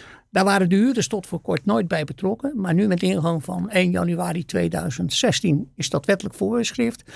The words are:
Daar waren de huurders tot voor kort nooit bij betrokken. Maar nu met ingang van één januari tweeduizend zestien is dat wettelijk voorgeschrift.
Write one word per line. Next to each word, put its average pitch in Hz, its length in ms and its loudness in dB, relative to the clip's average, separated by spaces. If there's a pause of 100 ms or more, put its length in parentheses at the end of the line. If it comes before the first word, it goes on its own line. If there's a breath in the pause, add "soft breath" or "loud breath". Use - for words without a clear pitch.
(300 loud breath)
Daar 190 140 2
waren 196 260 4
de 190 60 6
huurders 240 320 2
tot 202 200 -6
voor - 120 -6
kort - 260 -2
nooit 202 220 2
bij 160 160 0
betrokken. 220 520 -4
Maar 190 180 0
nu 196 140 4
met 180 160 0
ingang 170 400 0
van 180 260 -6
één 180 220 2
januari 175 540 -2
tweeduizend 170 680 -2
zestien - 640 2
is - 140 -6
dat - 160 -2
wettelijk 196 300 -2
voorgeschrift. 233 680 -2 (120)